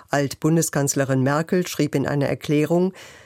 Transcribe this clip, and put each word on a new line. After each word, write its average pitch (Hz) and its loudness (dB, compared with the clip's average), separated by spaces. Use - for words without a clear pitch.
Altbundeskanzlerin 139 0
Merkel 165 0
schrieb - -2
in 139 0
einer 143 0
Erklärung, 160 0